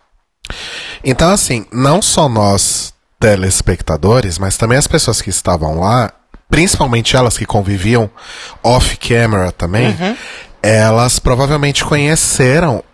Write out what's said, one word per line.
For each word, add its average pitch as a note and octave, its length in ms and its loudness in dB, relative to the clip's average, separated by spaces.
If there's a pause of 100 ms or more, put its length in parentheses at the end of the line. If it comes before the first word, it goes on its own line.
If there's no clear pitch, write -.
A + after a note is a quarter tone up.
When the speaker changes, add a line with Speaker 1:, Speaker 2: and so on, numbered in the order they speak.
(1040)
Speaker 1:
Então, C3+ 260 2
assim, C#3 440 0
não C#3 280 2
só D#3+ 280 2
nós, G2+ 640 0 (260)
telespectadores, G2 1200 0
mas F#2+ 160 -2
também A2+ 220 2
as C#3 100 0
pessoas C3+ 340 -2
que - 80 -8
estavam D#2+ 480 -2
lá, G#2+ 320 0 (400)
principalmente C3+ 680 0
elas A#2+ 200 2
que A2 80 -6
conviviam G2+ 640 0 (540)
off-camera A#2 880 2
também, G#2 380 -2 (100)
Speaker 2:
Uhum. G3 160 -2 (460)
Speaker 1:
elas A2 580 2
provavelmente C#3 640 0
conheceram C#3+ 1000 0 (120)